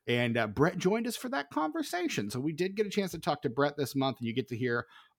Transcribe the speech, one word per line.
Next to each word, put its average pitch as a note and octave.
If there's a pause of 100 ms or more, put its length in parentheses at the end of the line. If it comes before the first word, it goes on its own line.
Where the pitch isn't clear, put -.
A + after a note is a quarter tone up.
And, A#2+
uh, A2
Brett D3
joined G#3
us A#3
for -
that C#4
conversation. D#4
So B2
we D3+
did F#3
get G#3+
a G3
chance F#3+
to E3
talk D#3
to C#3
Brett C#3+
this C#3
month, C3+
and A#2
you A2+
get B2
to A#2+
hear A#2+ (320)